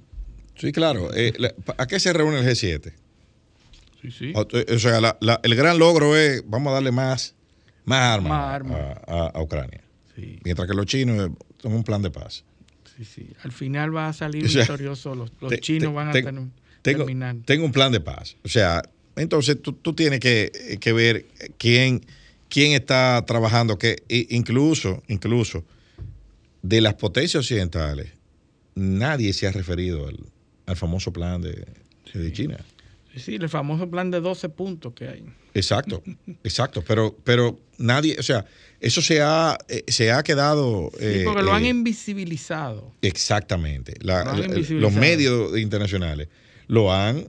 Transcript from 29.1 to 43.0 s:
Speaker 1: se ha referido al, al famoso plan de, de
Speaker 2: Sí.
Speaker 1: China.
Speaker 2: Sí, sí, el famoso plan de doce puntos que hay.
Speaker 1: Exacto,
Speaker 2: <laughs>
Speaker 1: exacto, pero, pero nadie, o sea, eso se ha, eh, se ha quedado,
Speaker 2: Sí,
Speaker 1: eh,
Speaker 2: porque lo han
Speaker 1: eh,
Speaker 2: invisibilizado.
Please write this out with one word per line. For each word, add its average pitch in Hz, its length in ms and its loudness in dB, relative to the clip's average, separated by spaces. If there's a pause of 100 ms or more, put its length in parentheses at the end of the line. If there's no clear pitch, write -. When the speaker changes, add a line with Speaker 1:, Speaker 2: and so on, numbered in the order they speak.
Speaker 1:
se 101 140 -2
ha 92 40 -2
referido 87 560 -4
al, - 120 -12 (460)
al 92 100 -6
famoso 87 380 -4
plan 87 280 -6
de, 80 100 -8 (600)
de 87 140 -6
Speaker 2:
Sí. - 40 -6
Speaker 1:
China. 143 260 -6 (560)
Speaker 2:
Sí, 127 60 -18
sí, 214 160 -10
el 165 140 -6
famoso 156 400 -4
plan 180 200 -4
de 175 120 -2
doce 180 260 -6
puntos 165 460 -10
que 127 140 -16
hay. 120 180 -16 (280)
Speaker 1:
Exacto, 104 480 -2 (220)
Speaker 2:
<laughs> - 220 -16
Speaker 1:
exacto, 110 420 -4
pero, 110 260 2 (120)
pero 120 340 2 (180)
nadie, 135 400 2
o - 60 -6
sea, 117 220 0 (340)
eso 156 220 0
se 151 200 4
ha, 160 360 4 (100)
eh, - 200 -6
se 113 260 2
ha 147 100 2
quedado, 139 720 2
Speaker 2:
Sí, - 80 -8
Speaker 1:
eh, 104 200 2
Speaker 2:
porque 101 180 2
lo 95 100 4
han 226 120 2
Speaker 1:
eh, 247 40 2
Speaker 2:
invisibilizado. 170 1300 -4